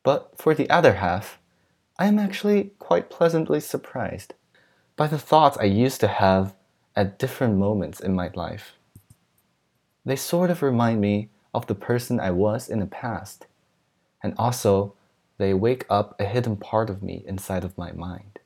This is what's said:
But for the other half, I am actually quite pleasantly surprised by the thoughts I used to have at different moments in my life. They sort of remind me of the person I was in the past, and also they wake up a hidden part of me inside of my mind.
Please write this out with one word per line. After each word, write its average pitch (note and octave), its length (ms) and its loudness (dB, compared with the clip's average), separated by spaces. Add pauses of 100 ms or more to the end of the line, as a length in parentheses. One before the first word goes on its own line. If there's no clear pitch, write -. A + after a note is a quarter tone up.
But - 340 0
for D#3 200 2
the C#3+ 160 0
other D3+ 220 6
half, F#2 440 -4 (600)
I F#3+ 80 2
am G#3 100 4
actually G3+ 640 0
quite - 320 0
pleasantly D#3+ 480 2
surprised - 760 -8 (640)
by D3 100 2
the D3+ 140 -4
thoughts D3+ 400 6
I A2 60 2
used A2+ 340 2
to G#2+ 80 2
have F#2+ 480 2 (400)
at G2 240 -2
different B2 380 0
moments G2 420 -2
in F#2+ 160 -2
my F2+ 180 -4
life. E2+ 400 -10 (1300)
They C3 120 -2
sort F3 340 0
of E3+ 140 0
remind A#2 360 2
me G#2 300 2 (240)
of - 140 -6
the G#2 80 -2
person A#2+ 440 -2
I F#2+ 120 -2
was G#2 380 0
in A2 100 -2
the F#2 80 -2
past, - 580 -12 (800)
and G2+ 160 -4
also G#2 560 0 (420)
they G2 160 0
wake A2+ 380 0
up G#2 280 -2
a G#2 60 -2
hidden A2 320 -2
part A2 320 -2
of G2 140 -8
me F2 240 -10
inside F#2+ 360 -6
of F2+ 140 -10
my F2 140 -10
mind. F2+ 540 -12